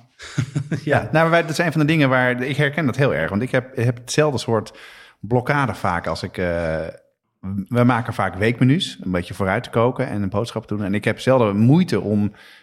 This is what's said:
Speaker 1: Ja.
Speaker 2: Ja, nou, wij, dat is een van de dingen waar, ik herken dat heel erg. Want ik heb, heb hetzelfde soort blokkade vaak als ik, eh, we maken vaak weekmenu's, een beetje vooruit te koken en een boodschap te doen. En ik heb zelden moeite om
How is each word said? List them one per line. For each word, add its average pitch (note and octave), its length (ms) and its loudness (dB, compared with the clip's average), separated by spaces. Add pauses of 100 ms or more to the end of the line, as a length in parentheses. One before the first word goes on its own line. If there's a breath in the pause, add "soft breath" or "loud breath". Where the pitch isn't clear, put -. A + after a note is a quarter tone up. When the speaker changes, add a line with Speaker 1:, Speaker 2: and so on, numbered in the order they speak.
(680 loud breath)
Speaker 1:
Ja. D#3+ 140 -2
Speaker 2:
Ja, B2 280 0
nou, E3 180 4
wij, E3+ 120 4
dat D#3 100 -4
is - 60 -4
een F3 140 0
van D#3 100 0
de D3 60 4
dingen D3+ 220 4
waar, B2+ 320 2
ik C3 160 -4
herken D3 280 0
dat A#2 100 0
heel B2+ 180 2
erg. D#2+ 160 -2
Want G2 120 -2
ik B2+ 100 -4
heb, B2+ 240 -2
heb A#2+ 220 0
hetzelfde D3+ 420 0
soort - 340 -2 (460 loud breath)
blokkade B2 540 0
vaak F2 340 -2
als D#2+ 160 -4
ik, F#2+ 140 -10
eh, E2+ 400 -2 (880)
we A#2+ 160 2
maken A#2 300 2
vaak F#2+ 220 -2
weekmenu's, A#2+ 680 2
een F#2 100 -6
beetje F2+ 220 -2
vooruit G2+ 300 0
te - 60 -14
koken B2 380 0
en G#2 140 -4
een F#2+ 80 -2
boodschap G#2+ 380 -4
te G#2 80 -4
doen. G#2 100 -4
En F#2+ 80 -2
ik G#2 100 -2
heb A2 160 0
zelden A#2 380 2
moeite A#2+ 420 4
om G#2 340 -2 (300 loud breath)